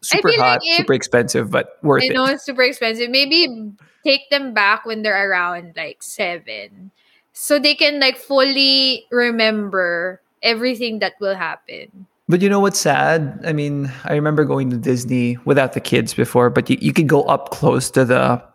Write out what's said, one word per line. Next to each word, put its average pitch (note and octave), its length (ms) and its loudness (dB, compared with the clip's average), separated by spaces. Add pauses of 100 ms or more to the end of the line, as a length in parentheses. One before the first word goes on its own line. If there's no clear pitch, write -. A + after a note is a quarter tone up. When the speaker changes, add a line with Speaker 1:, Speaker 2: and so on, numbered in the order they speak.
(140)
Speaker 1:
I - 20 0
Speaker 2:
Super F#4+ 140 2
Speaker 1:
feel - 100 2
Speaker 2:
hot, B2 220 2
Speaker 1:
like E4 80 -6
if E4 80 2
Speaker 2:
super - 160 0
expensive, A#2+ 580 0
but - 320 -4
worth D3 200 2
Speaker 1:
I - 40 0
Speaker 2:
it. C4 60 0
Speaker 1:
know C4 120 0
it's C4+ 200 -2
super B3+ 180 0
expensive. A#3+ 460 -2
Maybe C4+ 640 0 (320)
take C#4 240 0
them C#4 240 -2
back G#3+ 320 2
when A3 160 -8
they're G3+ 280 0
around, F3 460 -4
like, D#3 260 -12
seven. F3 920 -10 (420)
So - 260 0
they D4 160 2
can, D4 240 0
like, C4 180 2
fully C4+ 920 2
remember G3+ 1120 -2 (200)
everything A3+ 580 -2
that F#3+ 200 -4
will G3 160 -4
happen. - 720 -12 (220)
Speaker 2:
But F3 120 4
you G3+ 60 2
know G3+ 140 2
what's G3 180 0
sad? C#3+ 640 0
I E3 80 -4
mean, C#3+ 400 -4 (140)
I - 80 -2
remember D3+ 320 2
going C3+ 240 -2
to B2 80 -2
Disney B2 680 -2
without C3+ 300 2
the - 80 -4
kids A#2+ 320 0
before, B2 360 2
but A#2+ 200 0
you, C3+ 100 2
you C#3+ 140 0
could D#3 160 4
go C#3+ 140 6
up - 260 0
close B2+ 420 0
to C3 140 4
the B2+ 360 2 (140)